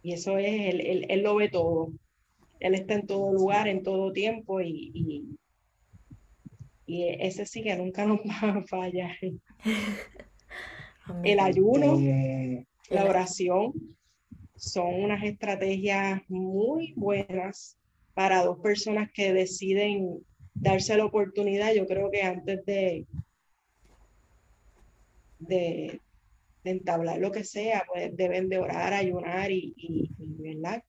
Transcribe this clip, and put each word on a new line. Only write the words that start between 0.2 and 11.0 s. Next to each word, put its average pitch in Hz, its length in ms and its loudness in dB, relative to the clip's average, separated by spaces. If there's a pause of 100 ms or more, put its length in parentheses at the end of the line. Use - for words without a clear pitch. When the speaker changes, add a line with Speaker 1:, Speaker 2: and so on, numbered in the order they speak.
Speaker 1:
es, 202 360 0
él, 175 60 0
él, - 300 -2
él 196 120 2
lo 208 140 2
ve 208 140 4
todo. 165 420 0 (680)
Él 185 140 4
está 190 200 0
en 202 120 0
todo 196 260 0
lugar, 202 360 4
en 190 140 0
todo 190 300 0
tiempo 208 480 -2
y, 165 340 -6
y, 156 440 -6 (1500)
y 175 220 -2 (120)
ese 190 260 -2
sí 226 160 -10
que 214 140 -2
nunca 185 280 -4
nos 208 140 4
<laughs> - 20 -2
va 214 380 0
a 190 80 -2
fallar. 185 540 -4
Speaker 2:
<laughs> - 1900 -8